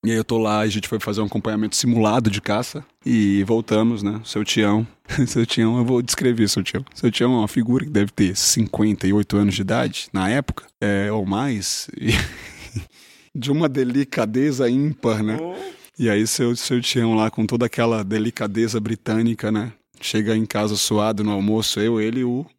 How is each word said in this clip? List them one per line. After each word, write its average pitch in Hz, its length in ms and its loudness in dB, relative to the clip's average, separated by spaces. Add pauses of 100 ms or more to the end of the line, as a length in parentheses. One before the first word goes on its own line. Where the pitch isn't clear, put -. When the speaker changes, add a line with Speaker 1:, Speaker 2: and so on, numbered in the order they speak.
Speaker 1:
E 113 60 2
aí 113 40 2
eu 110 80 0
tô 113 140 0
lá, 107 220 2
a 107 80 2
gente 104 180 -4
foi 110 140 -4
fazer 107 200 -4
um 110 40 0
acompanhamento 107 500 -2
simulado 113 560 2
de 101 100 -2
caça 120 440 -4 (200)
e 101 380 4
voltamos, 110 580 2
né? 101 240 -4
Seu 107 200 -4
Tião, 107 420 2 (200)
<laughs> 131 200 0
seu 117 180 0
Tião, 113 320 0
eu 123 80 2
vou 123 160 2
descrever 120 480 2
seu 101 140 0
Tião. - 220 -4 (100)
Seu - 160 2
Tião 123 220 2
é 127 60 4
uma 104 100 0
figura 123 360 0
que 156 60 -10
deve 104 220 2
ter 98 240 2
cinquenta 107 720 0
e 95 40 2
oito 104 240 2
anos 101 200 4
de 101 60 -4
idade, 113 500 -2
na 92 180 0
época, - 340 -4 (160)
é, 101 300 0
ou 107 160 -2
mais, 107 640 -4 (100)
e 110 100 -2 (600)
<laughs> - 640 -16
de 135 160 -4
uma 156 180 2
delicadeza 131 1040 0
ímpar, 127 520 0
né? 107 180 -2
Speaker 2:
Oh. 175 140 -8 (440)
Speaker 1:
E 117 100 2
aí 107 200 2
seu, 120 260 0
seu 123 260 -2
Tião 113 360 2
lá 110 120 2
com 110 160 -2
toda 120 220 0
aquela 117 380 0
delicadeza 110 720 -2
britânica, 110 720 -2
né? 107 220 -4 (280)
Chega 110 360 0
em 110 100 0
casa 107 300 -2
suado 107 480 0
no 104 80 0
almoço, 104 480 0
eu, 110 200 2
ele 113 200 -2
e 127 40 -2
o 123 220 -4 (120)